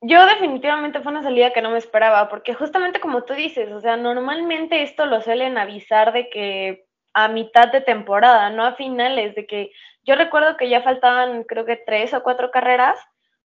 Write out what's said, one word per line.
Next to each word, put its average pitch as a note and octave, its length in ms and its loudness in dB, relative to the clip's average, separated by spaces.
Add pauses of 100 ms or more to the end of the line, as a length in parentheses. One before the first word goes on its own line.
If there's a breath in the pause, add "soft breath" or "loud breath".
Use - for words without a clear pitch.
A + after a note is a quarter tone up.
Yo E4+ 220 8
definitivamente D4 760 0
fue C#4+ 100 -8
una D4+ 100 -6
salida B3 320 2
que A#3 80 -2
no A3 80 -4
me A#3 80 -2
esperaba, A3 520 2
porque G#3 260 -10
justamente F4+ 440 -4
como B3+ 240 -4
tú C4 120 -10
dices, C#4 360 -6
o G#3 100 -14
sea, A#3 160 0
normalmente D#4 840 -4
esto D4 240 -4
lo A3+ 160 -2
suelen B3 380 -4
avisar G#3+ 520 0
de A#3+ 180 -2
que F#3+ 560 -8 (280)
a G#3+ 140 4
mitad A3+ 440 4
de C4+ 100 2
temporada, G#3+ 680 4
no A3 160 -4
a B3 80 -2
finales, B3 600 -4
de G#3 100 -10
que G3+ 260 -10 (320 soft breath)
yo C4+ 120 4
recuerdo D#4 420 2
que B3+ 120 -2
ya B3 120 2
faltaban, B3 640 0
creo A3+ 220 -8
que A#3 100 -4
tres A3+ 400 -4
o B3 80 -4
cuatro B3 260 -2
carreras, B3+ 480 2 (480)